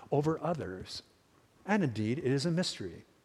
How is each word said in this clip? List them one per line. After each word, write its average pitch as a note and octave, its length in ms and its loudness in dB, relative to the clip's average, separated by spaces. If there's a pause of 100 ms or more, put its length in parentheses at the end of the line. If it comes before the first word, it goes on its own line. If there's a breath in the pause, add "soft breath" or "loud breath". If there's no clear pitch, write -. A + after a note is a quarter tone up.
(120)
over D3+ 320 2
others. G#2 600 -4 (600)
And G3 200 4
indeed, A2 320 0
it C3 160 2
is C#3 120 2
a F3 60 2
mystery. G2+ 540 -4 (200)